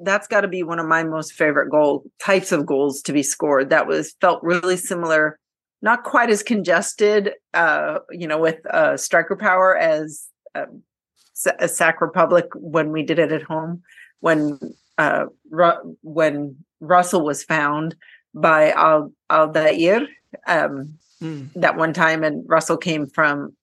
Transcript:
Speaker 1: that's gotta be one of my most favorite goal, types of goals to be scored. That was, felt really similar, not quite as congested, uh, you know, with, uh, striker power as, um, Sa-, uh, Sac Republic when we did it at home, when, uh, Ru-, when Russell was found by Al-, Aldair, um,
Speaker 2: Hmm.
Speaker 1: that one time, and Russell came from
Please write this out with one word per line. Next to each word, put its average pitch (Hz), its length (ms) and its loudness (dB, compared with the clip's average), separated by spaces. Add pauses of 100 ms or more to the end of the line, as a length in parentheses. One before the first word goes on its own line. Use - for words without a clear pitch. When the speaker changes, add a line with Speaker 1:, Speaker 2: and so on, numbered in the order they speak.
Speaker 1:
that's 196 260 -2
gotta 202 200 0
be 180 140 -6
one 165 160 -6
of 160 80 -6
my 160 160 0
most 156 300 -6
favorite 147 380 0
goal, 147 340 2 (160)
types 196 320 0
of 151 140 0
goals 139 360 -2
to 147 100 -6
be 139 100 2
scored. 139 480 -2
That 156 160 2
was, 156 340 -4
felt 180 240 2
really 180 320 0
similar, 160 640 -2 (440)
not 226 220 0
quite 233 260 2
as 208 120 0
congested, 202 880 0 (220)
uh, 151 440 0 (120)
you 170 180 -10
know, 156 100 -2
with, 160 280 -2
uh, 151 300 2
striker 170 400 0
power 185 400 2
as, 156 520 -2 (260)
um, - 280 -12 (500)
Sa-, - 260 -4
uh, 175 80 0
Sac 165 340 0
Republic 170 540 2
when 156 380 -2
we 156 100 -4
did 151 160 -2
it 156 140 2
at 156 100 -4
home, 165 400 -8 (380)
when, 151 380 0 (400)
uh, 151 280 0 (240)
Ru-, 170 520 0
when 147 540 -2 (240)
Russell 180 440 2
was 147 180 -4
found 156 540 -2 (380)
by 156 380 4
Al-, 156 400 2 (180)
Aldair, 156 760 2 (400)
um, 151 480 -2 (240)
Speaker 2:
Hmm. 156 260 -10 (100)
Speaker 1:
that 160 240 0
one 160 160 0
time, 160 280 0
and 151 240 -2
Russell 160 300 2
came 156 300 -4
from 143 560 -2